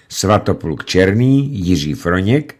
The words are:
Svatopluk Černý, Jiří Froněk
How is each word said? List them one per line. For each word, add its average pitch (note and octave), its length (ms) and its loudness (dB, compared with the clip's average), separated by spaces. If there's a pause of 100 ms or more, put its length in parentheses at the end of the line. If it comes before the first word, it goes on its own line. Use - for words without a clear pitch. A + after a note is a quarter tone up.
Svatopluk F#2+ 760 -2
Černý, A#2 840 2
Jiří D2+ 280 0
Froněk G2 640 -2